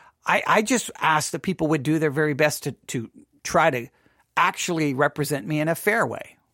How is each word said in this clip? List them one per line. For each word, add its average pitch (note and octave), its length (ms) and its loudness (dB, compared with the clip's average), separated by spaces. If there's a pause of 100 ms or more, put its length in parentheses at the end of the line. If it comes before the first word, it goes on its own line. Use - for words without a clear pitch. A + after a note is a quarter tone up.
(240)
I, F#3 220 0
I F3 160 4
just A3 360 -2
ask D3+ 340 0
that D#3 100 -6
people E3 260 -2
would D3+ 140 0
do D3+ 160 2
their D#3 120 0
very D3+ 220 0
best D3 300 0
to, C#3+ 100 -6 (160)
to A#2 220 -6 (340)
try E3 260 4
to B2 180 -4 (480)
actually E3 580 0
represent C#3+ 520 0
me D3+ 140 -2
in D#3 80 0
a E3 60 2
fair G#3 320 0
way. - 320 -10 (160)